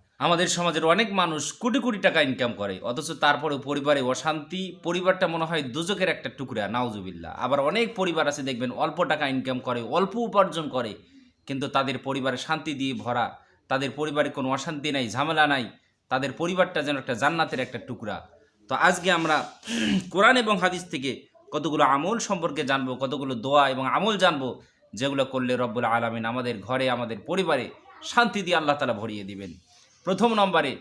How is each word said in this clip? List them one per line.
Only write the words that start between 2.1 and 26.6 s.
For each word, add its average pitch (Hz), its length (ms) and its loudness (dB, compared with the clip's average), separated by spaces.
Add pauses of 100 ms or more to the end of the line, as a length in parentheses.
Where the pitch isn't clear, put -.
ইনকাম 127 300 0
করে, 95 280 -4
অথচ 156 300 -6
তারপরেও 147 480 2
পরিবারে 143 420 2
অশান্তি, 156 840 -4
পরিবারটা 180 440 2
মনে 165 180 -2
হয় 160 180 -2
দুজকের 170 460 -2
একটা 147 200 -2
টুকরা, 120 400 -6
নাউজুবিল্লাহ। 95 680 -4
আবার - 240 0
অনেক 196 340 0
পরিবার 160 340 0
আছে 147 140 -2
দেখবেন 127 300 -4
অল্প 151 320 0
টাকা 151 240 0
ইনকাম 131 300 -2
করে, 120 240 -4
অল্প 175 340 0
উপার্জন 185 520 0
করে, 120 260 -4 (520)
কিন্তু 135 220 -4
তাদের 135 300 0
পরিবারে 135 380 -2
শান্তি 156 380 -4
দিয়ে 135 200 -4
ভরা, 117 440 -2 (300)
তাদের 135 220 0
পরিবারে 147 400 0
কোনো 131 200 -2
অশান্তি 143 420 -4
নাই, 131 160 0
ঝামেলা 147 380 2
নাই, 131 240 0 (380)
তাদের 131 240 -2
পরিবারটা 175 500 0
যেন 143 140 -2
একটা 131 180 -4
জান্নাতের 147 460 0
একটা 120 180 -6
টুকরা। 101 500 -10 (400)
তো 131 60 -2
আজকে 175 380 4
আমরা 160 400 2 (140)
<clears throat> 220 440 0
কোরআন 220 260 6
এবং 214 220 2
হাদিস 180 260 0
থেকে 135 420 -6 (260)
কতগুলো 147 320 2
আমল 151 340 4
সম্পর্কে 160 460 -2
জানবো, 131 300 0
কতগুলো 131 400 -4
দোয়া 135 340 4
এবং 131 180 -2
আমল 175 300 2
জানবো, 143 440 2 (340)
যেগুলো 135 300 0
করলে 127 320 0
রব্বুল 120 280 -2
আলামিন 117 400 0
আমাদের 120 360 -4